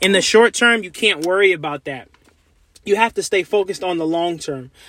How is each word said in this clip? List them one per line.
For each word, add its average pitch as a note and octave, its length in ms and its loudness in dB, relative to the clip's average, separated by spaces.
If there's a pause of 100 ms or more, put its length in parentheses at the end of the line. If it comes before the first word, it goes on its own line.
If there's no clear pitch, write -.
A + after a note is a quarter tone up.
In F#3+ 100 2
the F#3+ 100 4
short A3+ 340 4
term, A#3 280 2
you F#3 60 -14
can't F3 340 -2
worry F#3+ 280 2
about D3+ 320 -6
that. C3 260 -12 (720)
You G3+ 120 0
have A3+ 180 2
to G3+ 80 -4
stay F#3 220 -2
focused F#3+ 400 -2
on F3+ 160 -2
the D#3+ 80 -2
long E3+ 320 -2
term, C3 320 -10 (180)